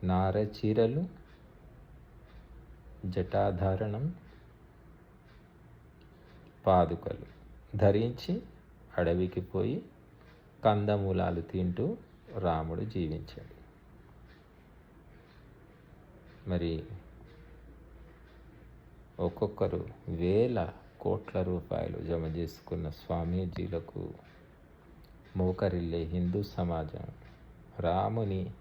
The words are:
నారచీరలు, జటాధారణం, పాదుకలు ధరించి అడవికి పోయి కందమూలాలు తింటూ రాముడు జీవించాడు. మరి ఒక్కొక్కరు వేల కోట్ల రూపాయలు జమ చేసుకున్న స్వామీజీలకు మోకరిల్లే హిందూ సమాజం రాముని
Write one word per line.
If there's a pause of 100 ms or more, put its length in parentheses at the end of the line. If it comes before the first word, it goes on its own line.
నారచీరలు, (2000)
జటాధారణం, (2500)
పాదుకలు (500)
ధరించి (640)
అడవికి
పోయి (880)
కందమూలాలు
తింటూ (520)
రాముడు
జీవించాడు. (3000)
మరి (2500)
ఒక్కొక్కరు (280)
వేల (420)
కోట్ల
రూపాయలు
జమ
చేసుకున్న
స్వామీజీలకు (1300)
మోకరిల్లే
హిందూ
సమాజం (760)
రాముని (220)